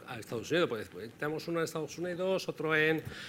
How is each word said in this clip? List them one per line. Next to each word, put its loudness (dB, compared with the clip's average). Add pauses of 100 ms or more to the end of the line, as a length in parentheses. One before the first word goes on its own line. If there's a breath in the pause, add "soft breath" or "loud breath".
a -8
Estados -4
Unidos, 4
pues, -4
pues, -10
tenemos -4
uno 0
en 2
Estados -4
Unidos, 0
otro 2
en, 6 (260 loud breath)